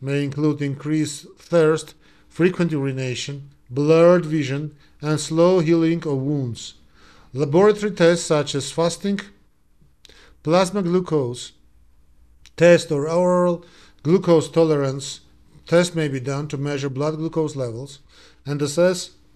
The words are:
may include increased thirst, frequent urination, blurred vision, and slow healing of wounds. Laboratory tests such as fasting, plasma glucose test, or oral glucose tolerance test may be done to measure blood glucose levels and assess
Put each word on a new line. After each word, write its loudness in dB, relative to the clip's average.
may -4
include -2
increased -6
thirst, 0
frequent 0
urination, -6
blurred 4
vision, -4
and -2
slow 2
healing 2
of -2
wounds. -6
Laboratory 2
tests 2
such -2
as -6
fasting, -4
plasma 0
glucose -2
test, 6
or -2
oral 2
glucose 4
tolerance 0
test 2
may 0
be -6
done -6
to -8
measure -4
blood -4
glucose -4
levels -10
and -6
assess 0